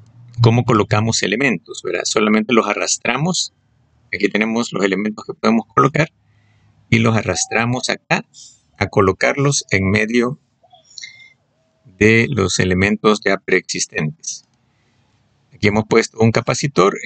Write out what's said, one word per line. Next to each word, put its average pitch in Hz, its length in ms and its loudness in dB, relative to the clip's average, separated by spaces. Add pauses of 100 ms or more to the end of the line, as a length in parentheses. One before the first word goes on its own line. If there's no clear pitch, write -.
(420)
cómo 117 220 4
colocamos 110 580 0
elementos, 104 600 -4
¿verdad? 85 180 -4
Solamente 107 500 0
los 110 140 4
arrastramos, 117 880 -4 (580)
aquí 98 160 -2
tenemos 113 440 -2
los 98 120 -2
elementos 101 400 -4
que 127 100 -12
podemos 110 380 0
colocar, 147 380 0 (800)
y 113 100 2
los 113 140 2
arrastramos 110 760 -2
acá - 340 -4 (540)
a 101 80 -2
colocarlos 127 840 0
en 95 200 0
medio 117 500 0 (1600)
de 113 320 4
los 95 300 -2
elementos 101 640 0
ya 98 140 0
preexistentes. - 1080 -6 (1080)
Aquí - 160 -2
hemos 107 180 2
puesto 113 320 0
un 113 140 4
capacitor, 127 720 0